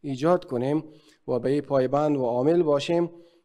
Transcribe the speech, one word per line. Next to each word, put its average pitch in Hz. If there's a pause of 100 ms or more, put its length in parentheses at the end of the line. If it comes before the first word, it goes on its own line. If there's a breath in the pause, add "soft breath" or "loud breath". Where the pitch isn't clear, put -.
ایجاد 147
کنیم 135 (440 loud breath)
و 127
به 127
این 143
پایبند 139
و 131
عامل 131
باشیم. 165 (340 loud breath)